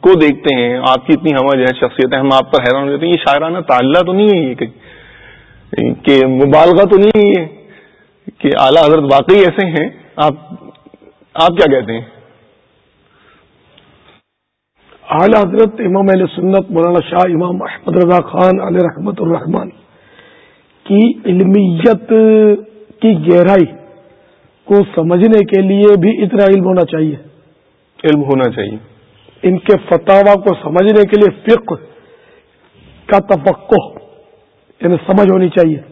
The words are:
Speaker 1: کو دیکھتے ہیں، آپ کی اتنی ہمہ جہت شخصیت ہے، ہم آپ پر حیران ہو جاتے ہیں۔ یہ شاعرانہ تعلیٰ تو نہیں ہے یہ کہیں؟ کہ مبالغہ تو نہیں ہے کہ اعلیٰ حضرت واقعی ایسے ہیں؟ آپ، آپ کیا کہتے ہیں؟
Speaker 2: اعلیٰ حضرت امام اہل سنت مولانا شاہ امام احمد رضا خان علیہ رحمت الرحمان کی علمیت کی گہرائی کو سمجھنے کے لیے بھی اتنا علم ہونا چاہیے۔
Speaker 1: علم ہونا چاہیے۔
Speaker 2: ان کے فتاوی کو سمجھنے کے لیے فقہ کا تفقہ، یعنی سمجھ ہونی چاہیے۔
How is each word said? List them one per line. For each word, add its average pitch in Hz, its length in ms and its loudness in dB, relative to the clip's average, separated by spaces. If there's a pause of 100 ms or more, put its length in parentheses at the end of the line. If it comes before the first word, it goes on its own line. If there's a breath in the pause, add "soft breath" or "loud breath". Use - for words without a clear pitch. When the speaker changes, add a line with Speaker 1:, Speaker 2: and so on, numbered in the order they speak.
Speaker 1:
کو 180 180 2
دیکھتے 143 360 0
ہیں، 123 220 -4
آپ 127 300 -2
کی 160 60 2
اتنی 156 180 -2
ہمہ 135 280 -2
جہت 127 160 0
شخصیت 127 380 -4
ہے، 135 60 -4
ہم 135 140 -2
آپ 131 180 0
پر 143 100 0
حیران 131 220 -2
ہو 139 80 -6
جاتے 143 140 -6
ہیں۔ 175 80 0
یہ 160 140 -4
شاعرانہ 160 320 -2
تعلیٰ 151 460 0
تو 185 80 -4
نہیں 208 200 0
ہے 156 160 -2
یہ 123 40 -8
کہیں؟ 117 200 -10 (1200 soft breath)
کہ 131 340 2
مبالغہ 151 560 2
تو 196 140 2
نہیں 202 340 2
ہے 170 160 -2 (880 soft breath)
کہ - 120 -2 (100)
اعلیٰ 147 240 4
حضرت 151 200 2
واقعی 139 340 2
ایسے 190 300 0
ہیں؟ 160 220 -4 (260)
آپ، 147 180 -2 (1000)
آپ 165 140 0
کیا 247 320 2
کہتے 113 140 -8
ہیں؟ 113 80 -10 (3000 soft breath)
Speaker 2:
اعلیٰ 208 300 0
حضرت 208 400 0
امام 196 300 -2
اہل 185 160 0 (100)
سنت 190 360 -2
مولانا 170 380 -2
شاہ 180 240 -2
امام 180 300 -4
احمد - 320 -8
رضا 180 260 2
خان 185 380 -2
علیہ 180 240 -4
رحمت 185 380 -8
الرحمان 170 480 -6 (1120 soft breath)
کی 208 280 2 (140)
علمیت 190 880 0 (880)
کی 175 320 2
گہرائی 175 540 2 (760 soft breath)
کو 202 100 0 (200)
سمجھنے 180 500 2
کے 190 160 0
لیے 202 380 2
بھی 208 240 0
اتنا 202 200 0
علم 196 220 2
ہونا 185 200 0
چاہیے۔ 156 300 -4 (880)
Speaker 1:
علم 147 200 0
ہونا 131 280 -2
چاہیے۔ 107 260 -8 (680)
Speaker 2:
ان 185 140 0
کے 208 160 0 (160)
فتاوی 196 520 2
کو 196 220 -2
سمجھنے 190 380 0
کے 202 180 0
لیے 208 220 0
فقہ - 320 0 (1300 soft breath)
کا 196 140 0
تفقہ، - 800 -2 (840)
یعنی 175 140 0 (120)
سمجھ 196 240 2
ہونی 185 180 0
چاہیے۔ 160 280 0 (140)